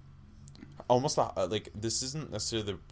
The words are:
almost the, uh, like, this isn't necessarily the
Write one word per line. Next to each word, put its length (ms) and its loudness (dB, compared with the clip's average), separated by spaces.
almost 260 6
the, 80 4
uh, 260 0
like, 240 -2
this 300 0
isn't 300 -6
necessarily 400 0
the 60 -6